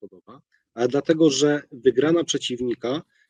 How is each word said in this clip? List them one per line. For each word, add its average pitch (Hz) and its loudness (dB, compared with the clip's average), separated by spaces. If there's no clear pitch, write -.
podoba, 101 -20
ale 120 0
dlatego, 156 2
że 147 0
wygrana 135 2
przeciwnika 123 -6